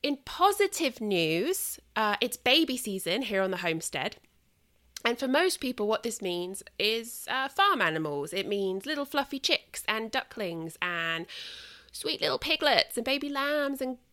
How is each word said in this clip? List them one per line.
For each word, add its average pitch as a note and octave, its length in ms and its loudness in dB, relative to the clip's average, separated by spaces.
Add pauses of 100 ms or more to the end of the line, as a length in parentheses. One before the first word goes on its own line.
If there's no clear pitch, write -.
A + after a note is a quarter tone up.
In C#4+ 220 0
positive F#4+ 760 2
news, F#3+ 760 2 (160)
uh, G#3+ 260 2
it's - 160 0
baby C#4 400 4
season G3 460 -2
here G#3 180 2
on F#3+ 120 2
the F3+ 60 -2
homestead. E3 580 -2 (880)
And A#3+ 140 2
for C4+ 80 -2
most D#4+ 340 2
people, B3 280 -2
what G#3+ 140 0
this A3+ 200 -4
means F3+ 400 -4 (160)
is, A3+ 520 -2
uh, C4 180 -2
farm G4 320 4
animals. D#3 520 0
It F#3+ 140 -2
means G3 400 -2
little C#4+ 180 -2
fluffy C#4 360 -2
chicks - 480 -2
and A3 220 -2
ducklings E3 720 -6
and E3 440 -2 (680)
sweet - 280 -4
little - 180 0
piglets D4+ 580 2
and A#3+ 80 -2
baby C#4 240 0
lambs C#4+ 520 0
and B3+ 180 -4 (140)